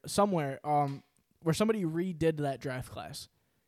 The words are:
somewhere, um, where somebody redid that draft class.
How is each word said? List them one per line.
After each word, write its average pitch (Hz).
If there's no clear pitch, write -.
somewhere, 165
um, 147
where 165
somebody 220
redid 165
that 139
draft 127
class. -